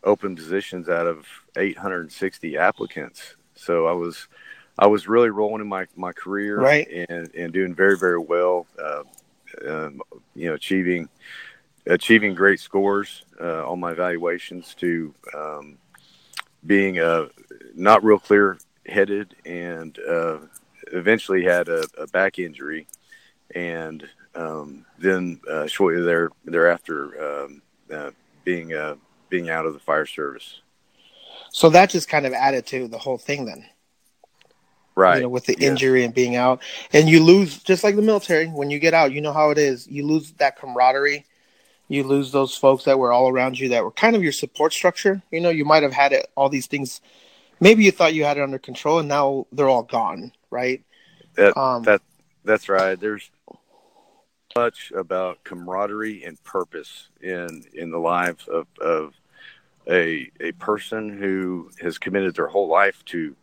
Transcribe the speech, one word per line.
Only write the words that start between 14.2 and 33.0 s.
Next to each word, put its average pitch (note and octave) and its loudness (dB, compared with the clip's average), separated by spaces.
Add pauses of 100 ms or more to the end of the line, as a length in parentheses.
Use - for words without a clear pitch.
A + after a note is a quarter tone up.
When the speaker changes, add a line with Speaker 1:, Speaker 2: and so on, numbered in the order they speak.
Speaker 1:
to, E2 -4 (220)
um, D2 -14 (880)
being, G2 2
uh, E2 0 (460)
not G2 6
real G#2+ 6
clear-headed G2+ 0
and, E2+ -12 (100)
uh, E2 -2 (540)
eventually F#2+ 0
had F2 2
a, E2 -2 (140)
a D#2 -12
back F#2+ -2
injury, D#2 -10 (680)
and, E2 -10 (260)
um, D#2 -12 (120)
then, F2+ -2 (120)
uh, D2+ -4
shortly F2 0
there, E2+ 0 (140)
thereafter, D#2 -2
um, C#2+ -20 (300)
uh, D2 -12 (340)
being, E2+ -6
uh, D2+ -8 (340)
being E2+ -4
out D#2+ -4
of D#2 -6
the C#2+ -20
fire D2+ -2
service. - -12 (880)
Speaker 2:
So - 6
that F#3 8
just - -4
kind D3 0
of B2+ -2
added C3 0
to B2+ -8
the A2+ -12
whole B2+ -6